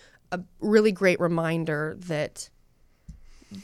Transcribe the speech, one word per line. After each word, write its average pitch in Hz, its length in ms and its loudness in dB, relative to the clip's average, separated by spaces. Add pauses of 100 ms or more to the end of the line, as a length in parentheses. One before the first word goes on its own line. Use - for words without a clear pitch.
(320)
a 180 80 -6 (200)
really 214 320 6
great 180 280 2
reminder 165 800 -2
that 156 500 -8 (1120)